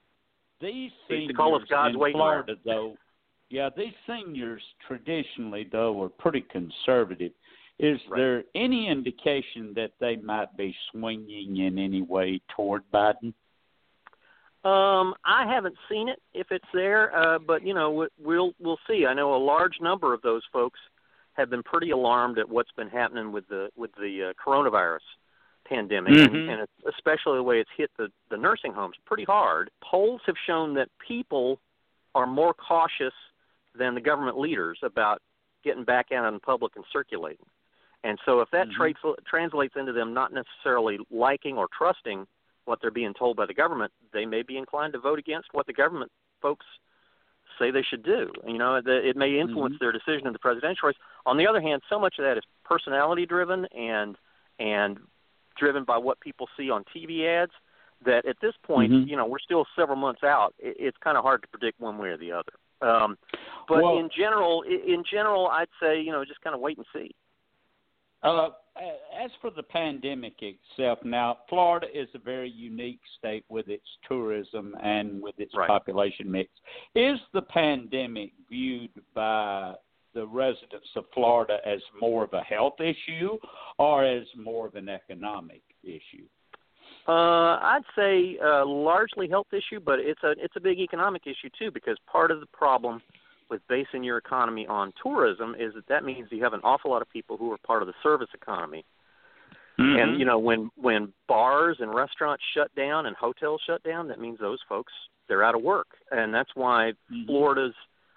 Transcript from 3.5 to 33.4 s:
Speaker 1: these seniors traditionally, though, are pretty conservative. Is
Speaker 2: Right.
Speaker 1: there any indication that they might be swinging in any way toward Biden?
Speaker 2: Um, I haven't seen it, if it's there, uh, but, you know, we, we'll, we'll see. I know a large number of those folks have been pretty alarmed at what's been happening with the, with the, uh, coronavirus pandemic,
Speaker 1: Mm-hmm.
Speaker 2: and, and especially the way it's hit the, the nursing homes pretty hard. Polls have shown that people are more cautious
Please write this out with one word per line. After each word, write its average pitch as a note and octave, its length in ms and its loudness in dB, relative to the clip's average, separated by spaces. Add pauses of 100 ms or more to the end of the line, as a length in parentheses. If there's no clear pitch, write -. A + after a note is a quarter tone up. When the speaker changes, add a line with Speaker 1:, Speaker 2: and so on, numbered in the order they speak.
Speaker 1:
these G3+ 180 -8 (140)
seniors C#3+ 560 -10 (240)
traditionally, A#2+ 840 -8
though, A2 300 0
are F#2 80 -4
pretty D3 320 0
conservative. F2+ 880 0 (480)
Is D3 280 2
Speaker 2:
Right. - 100 -6
Speaker 1:
there B2+ 260 2 (100)
any A#3 340 0
indication B2+ 840 -2
that A2 260 -4
they A#2 180 0
might G#2+ 380 -6
be G2 200 -6 (160)
swinging G#2+ 680 -8
in F#2+ 220 0
any F#2+ 240 0
way F#2 360 0 (100)
toward G2+ 420 -4
Biden? G#2+ 420 2 (1300)
Speaker 2:
Um, F#3+ 520 4 (100)
I A3+ 260 4
haven't F#3+ 240 -2 (140)
seen G#3+ 180 -4
it, C4 140 -8 (120)
if F3+ 180 -6
it's F#3 200 -6
there, G3+ 440 4
uh, E3 240 4
but, D#3+ 240 0
you F#3+ 100 -2
know, D#3 180 2
we, D#3+ 160 -2 (100)
we'll, E3+ 420 0
we'll E3 280 -4
see. G3 200 2
I C3 60 2
know C#3+ 220 2
a - 20 4
large D#3 440 2
number E3+ 320 0
of A2+ 80 -2
those A#2 220 0 (100)
folks B2 260 0 (540)
have C3 160 0
been A#2+ 140 -4
pretty E3 260 -2
alarmed B2 480 2
at G#2+ 100 0
what's A#2 260 -2
been A2 140 -10
happening A2+ 440 -4
with G#2 180 -8
the, G2+ 260 -6
with A#2 200 -12
the, G2 340 -6
uh, F#2 120 -8
coronavirus G#2+ 580 2 (680)
pandemic, G#2 480 4
Speaker 1:
Mm-hmm. C#3+ 220 0
Speaker 2:
and, D#3+ 140 -6 (120)
and G#2 60 -8 (280)
especially D#3 420 0
the B2+ 60 -2
way B2 160 2
it's A2 160 -2
hit D3+ 220 -2
the, G#2+ 120 -6 (200)
the G#2+ 80 -8
nursing D#3 340 -2
homes F#2+ 240 -8 (100)
pretty G#3+ 200 -4
hard. D#3+ 460 2 (120)
Polls G#3+ 440 0
have F3 80 0 (100)
shown D#3+ 300 -2
that C3+ 140 0 (160)
people C#3 540 -2 (560)
are B2+ 120 4
more D#3 260 4
cautious D#3+ 600 0 (600)